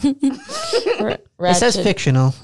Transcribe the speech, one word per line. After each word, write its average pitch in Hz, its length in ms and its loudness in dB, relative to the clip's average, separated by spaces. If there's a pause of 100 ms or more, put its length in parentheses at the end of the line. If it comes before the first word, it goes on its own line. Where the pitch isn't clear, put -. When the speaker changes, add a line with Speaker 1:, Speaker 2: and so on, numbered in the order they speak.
Speaker 1:
<laughs> 453 1000 -2
Ra-, - 500 -4
Speaker 2:
It 175 60 4
says 220 200 2
Speaker 1:
Ratchet. 180 80 -2
Speaker 2:
fictional. 131 600 2